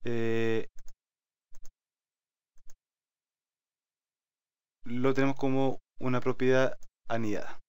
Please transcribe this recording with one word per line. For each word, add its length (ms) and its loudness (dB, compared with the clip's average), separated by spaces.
eh, 600 0
lo 300 2
tenemos 220 2
como 420 2
una 200 0
propiedad 560 2
anidada. 600 -2